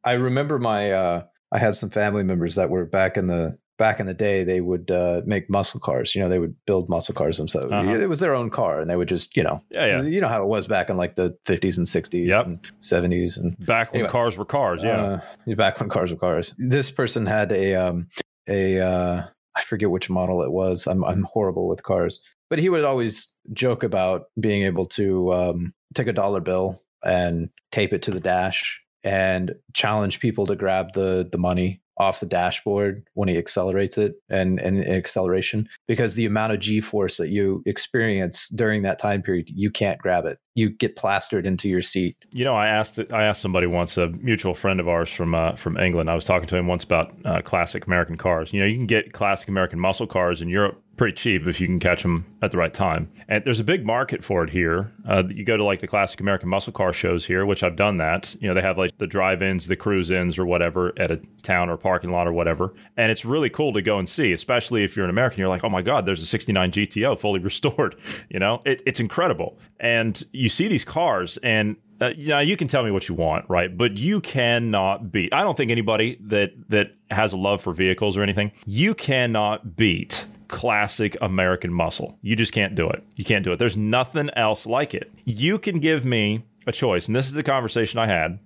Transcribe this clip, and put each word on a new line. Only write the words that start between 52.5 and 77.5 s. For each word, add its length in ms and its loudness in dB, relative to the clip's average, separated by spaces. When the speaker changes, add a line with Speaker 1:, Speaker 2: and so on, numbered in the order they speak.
Speaker 2:
the 40 -4
right 160 0
time. 380 -2
And 160 0
there's 140 0
a 60 -2
big 200 0
market 380 -2
for 220 0
it 60 -4
here. 420 0
Uh, 200 4
you 160 -8
go 120 2
to, 80 2
like, 160 0
the 80 -8
classic 320 0
American 280 0
muscle 240 0
car 200 0
shows 340 0
here, 180 2
which 200 2
I've 100 0
done 220 2
that. 440 -2
You 60 -4
know, 80 0
they 80 4
have, 160 0
like, 200 0
the 100 -4
drive-ins, 580 0
the 80 0
cruise-ins 640 0
or 80 0
whatever 500 2
at 140 0
a 60 0
town 260 2
or 80 -2
parking 360 0
lot 160 2
or 40 0
whatever. 420 0
And 140 2
it's 140 -2
really 260 0
cool 220 0
to 100 0
go 160 2
and 100 -2
see, 240 2
especially 520 0
if 100 -4
you're 100 -2
an 60 0
American. 300 0
You're 80 2
like, 160 0
"Oh 40 0
my 140 0
God, 240 0
there's 160 -2
a 40 -4
sixty-nine 440 2
G 160 0
T 180 -2
O 120 2
fully 240 0
<laughs> 100 -4
restored." 460 -2
You 80 -6
know, 260 0
it, 220 2
it's 140 0
incredible. 580 0
And 420 0
you 160 0
see 200 2
these 160 0
cars 540 -2
and, 360 2
uh, 140 0
you 120 -6
know, 100 2
you 180 2
can 120 -2
tell 160 2
me 80 0
what 160 -2
you 80 -4
want, 320 0
right? 280 0
But 200 2
you 240 0
cannot 920 0
beat, 220 0
I 100 2
don't 140 0
think 140 0
anybody 560 2
that, 260 2
that 240 2
has 220 2
a 60 -6
love 240 0